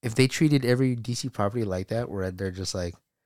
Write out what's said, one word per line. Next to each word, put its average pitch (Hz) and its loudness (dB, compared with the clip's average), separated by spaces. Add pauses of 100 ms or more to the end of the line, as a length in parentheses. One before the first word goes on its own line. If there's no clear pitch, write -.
if 113 -4
they 131 6
treated 147 4
every 123 4
D 120 -4
C 131 -6
property 110 -2
like 95 -4
that, 117 -2
where 92 -4
they're 92 -6
just 92 -8
like, 87 -4 (320)